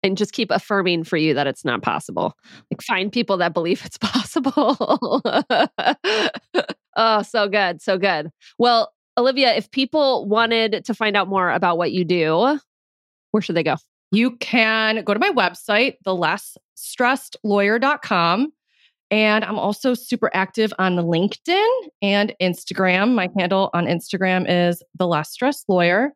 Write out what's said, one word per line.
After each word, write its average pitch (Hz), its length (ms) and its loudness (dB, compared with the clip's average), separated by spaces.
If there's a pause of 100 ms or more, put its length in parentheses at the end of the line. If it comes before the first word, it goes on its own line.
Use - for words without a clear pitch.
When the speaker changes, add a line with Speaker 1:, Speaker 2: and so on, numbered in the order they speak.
Speaker 1:
And 196 140 0
just 208 160 -4
keep - 180 -4
affirming 180 540 -2
for - 100 -4
you 156 180 0
that 139 140 -2
it's - 160 -8
not 120 180 -2
possible. - 520 -4 (360)
Like, - 120 -8
find 196 280 -4
people 202 280 -2
that 175 160 0
believe 170 320 -2
it's - 120 -18
<laughs> - 40 -10
possible. 262 1200 0
<laughs> - 1120 0 (640)
Oh, 220 260 2
so 208 260 -2
good. 190 320 0
So 190 160 0
good. 170 320 0 (280)
Well, 233 360 2 (240)
Olivia, 254 360 2
if - 180 -4
people 269 560 0
wanted 220 580 0
to 233 80 -4
find 208 240 0
out 190 100 2
more 185 240 2
about 175 260 2
what 170 140 0
you 180 140 0
do, 175 520 2 (760)
where 214 100 0
should 170 140 -6
they 165 80 2
go? 143 120 0 (360)
Speaker 2:
You 240 260 2
can 220 680 0
go 202 100 0
to 214 60 0
my 381 120 2
website, 214 640 0 (100)
the 185 100 -2
less 175 420 -4 (180)
stressed - 680 -4
lawyer 202 360 2
dot 277 220 0
com. 190 520 0 (580)
And 214 320 2
I'm 208 160 -6
also 208 340 -2
super - 400 -2
active 190 460 -2
on 185 160 2
LinkedIn 190 720 0 (320)
and 202 400 0
Instagram. 185 720 0
My 185 240 0
handle 190 360 0
on 170 120 0
Instagram 180 640 -2
is 175 320 2 (160)
The 185 100 0
Less 156 240 -2
Stressed 277 360 -4
Lawyer. 185 480 2